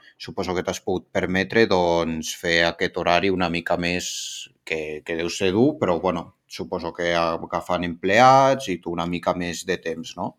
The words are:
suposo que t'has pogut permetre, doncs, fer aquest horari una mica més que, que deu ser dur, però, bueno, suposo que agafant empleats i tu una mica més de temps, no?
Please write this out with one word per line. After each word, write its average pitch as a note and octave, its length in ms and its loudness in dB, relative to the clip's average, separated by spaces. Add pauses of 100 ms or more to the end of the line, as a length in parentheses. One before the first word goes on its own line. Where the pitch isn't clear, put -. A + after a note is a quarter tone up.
(180)
suposo F#2 380 -6
que F2+ 80 0
t'has F2 180 -4
pogut F2+ 300 -4
permetre, F#2+ 560 2
doncs, E2+ 680 0
fer E2+ 280 2
aquest E2+ 340 -2
horari F2 320 2
una F2+ 200 0
mica E2+ 280 -2
més - 720 -6 (160)
que, D#2 400 -6
que E2+ 100 -4
deu E2+ 140 -2
ser F#2+ 220 -2
dur, A#2+ 280 2
però, F2 220 0
bueno, E2+ 320 -4 (140)
suposo F2 460 -8
que F2 200 -2
agafant E2+ 720 -2
empleats B2 840 4
i F2+ 100 -2
tu F2 120 -10
una E2+ 140 -4
mica F2 300 -2
més F2 320 -6
de F2+ 100 0
temps, E2 400 -10
no? F#2+ 220 -8